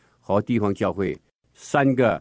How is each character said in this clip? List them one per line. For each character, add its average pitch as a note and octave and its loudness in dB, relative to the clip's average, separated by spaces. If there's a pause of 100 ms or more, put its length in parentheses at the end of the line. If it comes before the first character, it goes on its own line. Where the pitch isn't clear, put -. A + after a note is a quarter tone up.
(200)
和 G2 -2
地 A2+ -2
方 G2+ 0
教 F#2 -2
会 F2 -6 (360)
三 C#3 0
个 A2+ 2